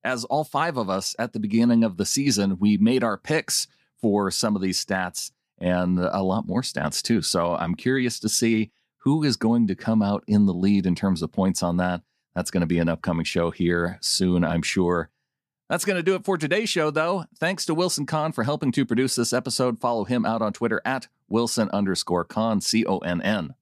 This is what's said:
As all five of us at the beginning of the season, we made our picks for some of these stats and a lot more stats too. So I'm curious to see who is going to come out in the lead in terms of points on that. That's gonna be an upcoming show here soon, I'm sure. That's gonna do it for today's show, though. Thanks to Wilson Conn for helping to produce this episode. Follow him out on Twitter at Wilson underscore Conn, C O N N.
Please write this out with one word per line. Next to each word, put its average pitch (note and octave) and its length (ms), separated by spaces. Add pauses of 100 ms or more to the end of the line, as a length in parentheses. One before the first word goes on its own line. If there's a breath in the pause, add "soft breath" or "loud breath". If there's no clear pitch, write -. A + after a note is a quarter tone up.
As B2 220
all D3+ 180
five D3 340
of G2 140
us F#2+ 260
at A#2 160
the A2 60
beginning A2+ 440
of G2 140
the G2+ 80
season, G#2 540
we G#2 180
made A#2+ 260
our G#2+ 140
picks - 480 (340)
for G2+ 300
some G#2 260
of F#2+ 60
these F#2 240
stats F#2 460 (260)
and F2+ 400
a F2+ 240
lot F#2+ 240
more G2+ 160
stats - 400
too. A2+ 220
So F2 320
I'm E2+ 180
curious B2+ 460
to A2 100
see A2 420 (320)
who D3+ 200
is C3+ 140
going A#2 280
to F#2+ 100
come A2 280
out G2+ 240
in G#2 180
the F#2+ 80
lead F#2+ 320
in F2+ 80
terms E2+ 300
of D#2 80
points F#2+ 320
on F2 140
that. F2+ 260 (320)
That's F2 160
gonna F2 160
be E2+ 100
an E2 120
upcoming E2 360
show E2+ 240
here E2+ 520
soon, F2+ 440
I'm E2 160
sure. F2 480 (580)
That's E3+ 180
gonna F3+ 180
do F#3+ 100
it F#3 120
for F#3+ 120
today's E3+ 320
show, D3+ 220
though. E3 340 (140)
Thanks F3+ 260
to E3 80
Wilson E3 320
Conn D#3 280
for - 100
helping C#3+ 300
to C3+ 120
produce B2 300
this A#2+ 180
episode. B2 460
Follow A#2+ 240
him A#2+ 240
out A2+ 160
on G#2 100
Twitter A2+ 320
at C3 220 (200)
Wilson A2+ 460
underscore F#2 500
Conn, G#2+ 380
C A2+ 240
O F#2 140
N F2 240
N. F#2 380